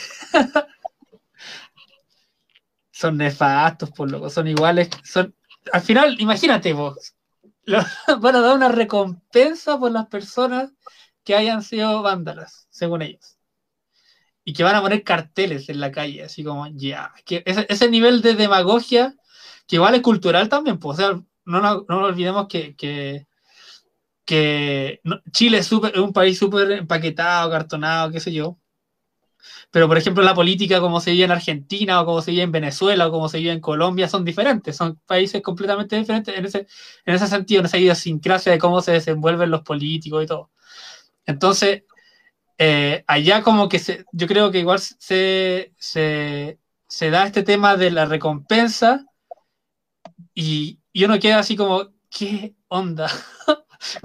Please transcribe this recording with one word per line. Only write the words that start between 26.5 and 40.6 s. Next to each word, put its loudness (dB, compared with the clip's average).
empaquetado, -2
cartonado, -4
qué -8
sé -8
yo. -6
Pero, 6
por 4
ejemplo, 2
la 6
política 2
como 0
se -2
vive 4
en 0
Argentina, -2
o 0
como -2
se -6
vive 0
en -2
Venezuela, 0
o -2
como -4
se -6
vive -2
en -6
Colombia, -2
son -4
diferentes, -2
son -4
países 0
completamente -4
diferentes -4
en -6
ese, -6
en 0
ese 2
sentido, 2
en 0
esa 0
idiosincrasia 2
de 4
cómo 2
se -2
desenvuelven 0
los -2
políticos -4
y -8
todo. -10